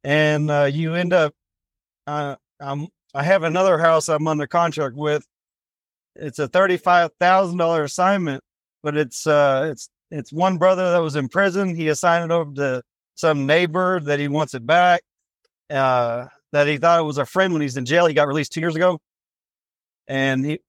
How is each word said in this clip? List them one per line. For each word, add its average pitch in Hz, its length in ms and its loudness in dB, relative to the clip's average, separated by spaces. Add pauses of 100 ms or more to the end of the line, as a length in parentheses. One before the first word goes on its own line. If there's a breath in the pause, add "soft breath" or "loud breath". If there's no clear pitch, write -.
and, 151 480 0
uh, 147 140 2
you 160 300 -2
end 175 180 0
up, 156 200 2 (720)
uh, 143 300 -8 (240)
I'm, 143 280 -8 (260)
I 139 100 -4
have 180 200 2
another 175 340 2
house 160 320 2
I'm 156 180 0
under 151 200 -2
contract 156 480 -2
with. 151 300 -2 (920)
It's 147 240 -12
a 143 80 -2
thirty-five 175 720 2
thousand 180 380 2
dollar 165 260 0
assignment, 180 600 -2 (380)
but 147 160 -4
it's, 147 280 -6
uh, 147 460 2
it's, - 180 -14 (220)
it's 147 220 -12
one 180 240 0
brother 185 340 2
that 175 80 2
was 160 160 -2
in 135 140 -2
prison. 190 440 -2
He 165 140 -4
assigned 170 380 0
it 165 80 -2
over 156 220 -2
to 131 280 -4 (320)
some 151 300 0
neighbor 180 560 0
that 143 180 -2
he 143 80 -4
wants 143 280 -4
it 117 100 -12
back, 175 380 4 (680)
uh, 127 560 0 (260)
that 147 160 2
he 151 100 -2
thought 170 220 4
it 165 40 0
was 147 160 -4
a 135 60 -2
friend 185 280 -2
when 156 80 -2
he's 135 160 -4
in 131 80 -6
jail. 170 220 4
He 156 60 0
got 147 140 2
released 143 240 -4
two - 80 -8
years 165 160 -4
ago, 175 240 0 (1080)
and 135 380 -2
he 151 240 -6